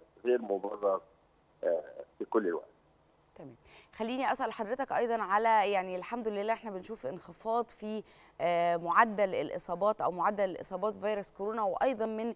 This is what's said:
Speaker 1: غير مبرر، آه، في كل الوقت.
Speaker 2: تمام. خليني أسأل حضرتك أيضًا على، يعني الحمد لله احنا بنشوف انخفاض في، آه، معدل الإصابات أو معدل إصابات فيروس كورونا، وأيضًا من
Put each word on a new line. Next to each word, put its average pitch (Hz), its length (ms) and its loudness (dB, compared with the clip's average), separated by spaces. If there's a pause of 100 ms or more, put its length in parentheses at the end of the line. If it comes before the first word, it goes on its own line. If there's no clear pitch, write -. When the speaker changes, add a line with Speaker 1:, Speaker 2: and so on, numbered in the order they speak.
(240)
Speaker 1:
غير 123 180 2
مبرر، 101 580 0 (640)
آه، 87 180 2 (360)
في 110 60 -6
كل 107 220 2
الوقت. 82 180 -2 (720)
Speaker 2:
تمام. 135 180 -16 (400)
خليني 247 380 -2
أسأل 247 200 -2
حضرتك 220 400 -4
أيضًا 233 300 2
على، 208 500 4
يعني 185 240 0
الحمد 220 320 -6
لله 208 240 -2
احنا 226 180 -4
بنشوف 196 360 -10
انخفاض 226 600 -4
في، 214 340 -8 (380)
آه، 170 360 4
معدل 190 580 4
الإصابات 175 640 0
أو 156 100 2
معدل 185 500 0
إصابات 196 340 -4
فيروس 202 360 -4
كورونا، 220 320 -4
وأيضًا 220 440 0
من 220 300 -4